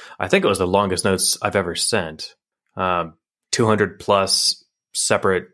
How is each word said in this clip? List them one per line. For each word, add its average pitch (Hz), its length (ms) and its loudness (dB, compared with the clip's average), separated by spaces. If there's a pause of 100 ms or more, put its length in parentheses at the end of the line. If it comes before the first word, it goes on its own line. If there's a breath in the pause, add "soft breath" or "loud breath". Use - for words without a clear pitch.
(180 loud breath)
I 92 100 -4
think 190 160 2
it - 40 2
was 98 100 0
the 92 80 0
longest 92 380 0
notes 95 380 0
I've 104 140 -2
ever 87 180 -2
sent. 85 600 -4 (420)
Um, 87 380 -2 (380)
two 117 140 2
hundred 104 320 2
plus - 680 0 (300)
separate 95 600 0